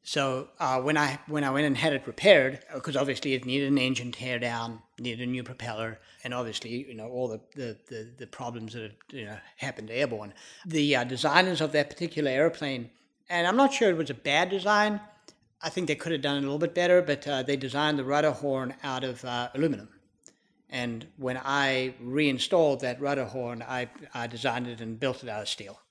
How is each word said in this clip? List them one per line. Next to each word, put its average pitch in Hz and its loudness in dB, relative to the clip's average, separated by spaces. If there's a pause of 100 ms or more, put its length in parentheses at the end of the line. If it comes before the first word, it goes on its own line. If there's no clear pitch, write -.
So, 135 -2 (100)
uh, 131 2
when 151 2
I, 147 2
when 147 -2
I 135 0
went 143 2
and 135 2
had 151 2
it 135 -4
repaired, 143 6 (160)
uh, 131 -6
'cause 139 -4
obviously 135 0
it 123 -2
needed 135 0
an 139 6
engine 123 0
tear 123 -4
down, 117 -4 (160)
needed 123 -6
a - -2
new 127 -4
propeller, 113 -8 (240)
and 123 -6
obviously, 120 -6
you 123 -16
know, 110 -12
all 127 -4
the, 110 -6 (140)
the, 117 -10 (100)
the, 113 -12
the 123 -14
problems 117 -10
that 117 -10
had, 104 -14 (160)
you 120 -10
know, 104 -12 (220)
happened 117 -10
airborne. 117 -2 (320)
The, 147 4
uh, 120 2
designers 151 4
of 156 0
that 147 2
particular 156 -2
airplane, 139 0 (400)
and 175 2
I'm 190 4
not 269 6
sure 226 4
it 170 2
was 156 -4
a 135 -6
bad 151 2
design, 208 2 (600)
I 160 -4
think 175 -2
they 147 0
could 165 -6
have 151 -2
done 143 0
it - 0
a - -2
little 139 -2
bit 165 -2
better, 180 6
but, 147 -2
uh, 131 -2
they 139 0
designed 139 0
the 135 -2
rudder 147 2
horn 135 -2
out 131 -4
of, 127 -8
uh, 123 -4
aluminum. 131 -2 (800)
And 120 -6 (100)
when 127 -4
I 135 0
reinstalled 139 4
that 123 -4
rudder 139 0
horn, 120 -6
I, 123 -6 (240)
I 117 -4
designed 120 -2
it 117 -10
and 113 -8
built 127 -2
it 123 -10
out 107 -6
of 101 -6
steel. 98 -10 (120)